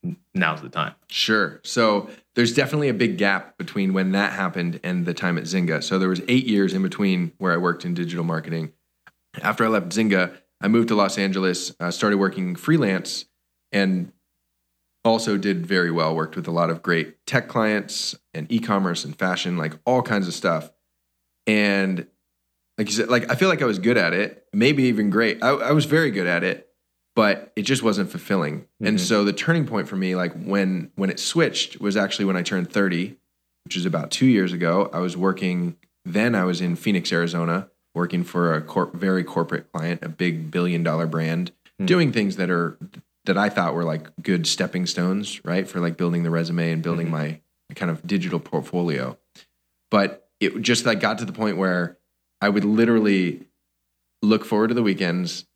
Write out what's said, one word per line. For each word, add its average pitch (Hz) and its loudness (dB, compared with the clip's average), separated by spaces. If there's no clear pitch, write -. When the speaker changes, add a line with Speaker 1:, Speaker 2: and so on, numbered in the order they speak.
Speaker 1:
N-, 175 -6
now's 78 0
the 73 -14
time"? - -6
Speaker 2:
Sure. 104 0
So 107 2
there's 120 2
definitely 143 2
a 117 0
big 98 0
gap 98 -2
between 95 -2
when 95 2
that 98 2
happened 90 -2
and 90 -2
the 87 -2
time 87 -2
at 82 -4
Zynga. 82 0
So 95 0
there 92 2
was 90 0
eight 127 2
years 98 2
in 95 0
between 92 0
where 92 0
I 85 2
worked 87 -2
in 87 -2
digital 85 -4
marketing. 82 -4
After 113 2
I - 2
left 101 2
Zynga, 95 2
I 98 0
moved 113 6
to 110 2
Los 98 2
Angeles, 92 0
uh, 87 -4
started 104 2
working 95 0
freelance, 110 0
and 95 0
also 110 2
did 92 0
very 87 0
well. 80 0
Worked 80 -4
with 87 -8
a 85 -6
lot 85 2
of 82 -4
great - -2
tech - -2
clients 107 -2
and 80 -8
e-commerce 98 0
and 73 -12
fashion, 92 -2
like, 78 -4
all 127 2
kinds 104 0
of 85 -6
stuff. 82 -2
And 98 2
like 107 -2
you 107 -4
said, 110 0
like, 120 0
I - 0
feel 190 2
like 156 2
I 139 2
was 104 0
good 117 2
at 87 2
it, 98 -4
maybe 131 4
even 110 2
great. 107 2
I, 123 4
I 139 2
was 151 4
very 151 2
good 95 0
at 87 0
it, 92 -4
but 104 2
it 107 -2
just 120 0
wasn't 104 2
fulfilling. 80 -4
And 107 2
Speaker 1:
Mm-hmm. 90 0
Speaker 2:
so 104 4
the 101 2
turning 165 0
point 107 -4
for 104 -8
me, 92 0
like, 90 -2
when, 95 0
when 98 0
it - -6
switched - 0
was 101 -2
actually 101 0
when 95 2
I 90 0
turned 90 -2
thirty, 95 -2
which - -10
is 87 -2
about 82 -2
two - 2
years 95 4
ago. 87 2
I 82 -4
was 90 -2
working, 90 0
then 107 0
I 92 2
was 90 0
in 87 0
Phoenix, 92 -2
Arizona, 85 -2
working 87 -2
for 87 0
a 78 -2
corp-, - -2
very 92 0
corporate - -4
client, 82 -6
a 82 -8
big 80 -4
billion 87 0
dollar 82 0
brand, 82 -2
Speaker 1:
Hmm. 95 -2
Speaker 2:
doing 165 4
things 101 0
that 90 -2
are, 85 0
that 95 2
I 101 2
thought 87 0
were, 85 -2
like, 78 -4
good 87 0
stepping 90 -2
stones, 92 -2
right? 92 -2
For, 92 -8
like, 85 -2
building 85 0
the 85 0
resume 82 0
and 80 -2
building 82 -2
Speaker 1:
Mm-hmm. 80 -2
Speaker 2:
my 76 -6
kind 92 -4
of 78 -6
digital 90 0
portfolio. 76 -4
But 98 0
it 104 0
just, 113 2
like, 113 2
got 107 0
to 117 -6
the 95 -8
point 107 -2
where 90 0
I 101 0
would 101 2
literally 104 4
look 107 4
forward 110 2
to 117 0
the 120 2
weekends 90 -2